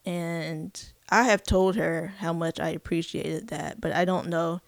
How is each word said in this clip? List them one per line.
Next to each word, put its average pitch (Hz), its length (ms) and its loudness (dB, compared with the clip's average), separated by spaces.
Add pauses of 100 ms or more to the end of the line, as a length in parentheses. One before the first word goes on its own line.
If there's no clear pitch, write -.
And 170 880 -4 (160)
I 220 160 6
have 214 180 6
told 190 340 4
her 165 420 0
how 170 160 -2
much 165 260 -2
I 160 80 0
appreciated 160 800 -4
that, - 320 -8
but 160 120 -2
I 175 120 2
don't 180 240 0
know 170 400 0